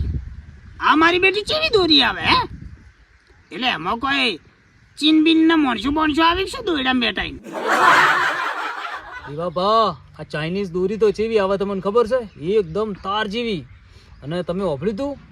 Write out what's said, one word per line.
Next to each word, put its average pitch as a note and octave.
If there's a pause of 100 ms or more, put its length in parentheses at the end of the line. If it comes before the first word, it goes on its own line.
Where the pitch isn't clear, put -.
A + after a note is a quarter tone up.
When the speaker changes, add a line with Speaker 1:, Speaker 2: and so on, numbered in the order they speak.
(800)
Speaker 1:
આ A#3
મારી E4+
બેટી F#4+
ચીની D#5
દોરી E4
આવે, G3+
હે? G4 (1040)
એટલે A3
એમાં F#3+
કોઈ C4 (600)
ચીન D#4
બીન D#4+
ના E4
મોણસું C4
બોણસું D#4
આવે F#4
કે F#4
શું B4
દોરડામાં C4
બેઠાઈને? G3+ (1900)
Speaker 2:
એવા E3
ભા, F#3+ (220)
આ D#3
ચાઇનીઝ E3+
દોરી F#3
તો G#3
ચેવી A3
આવે G3
તમને G3
ખબર G#3+
છે? A3
એકદમ G3
તાર G3+
જેવી. G#3 (580)
અને E3
તમે F3+
હોભળ્યું E3+
તું? C#4 (140)